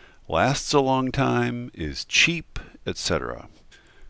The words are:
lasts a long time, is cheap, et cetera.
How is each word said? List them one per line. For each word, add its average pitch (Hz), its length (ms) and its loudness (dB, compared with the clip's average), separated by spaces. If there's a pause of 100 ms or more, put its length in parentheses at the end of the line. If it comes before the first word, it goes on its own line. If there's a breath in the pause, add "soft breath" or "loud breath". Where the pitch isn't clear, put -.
(260 loud breath)
lasts 101 460 2
a 147 80 6
long 131 320 2
time, 120 640 0
is 71 320 -6
cheap, - 520 2 (280)
et - 100 -4
cetera. 62 520 -2 (600 soft breath)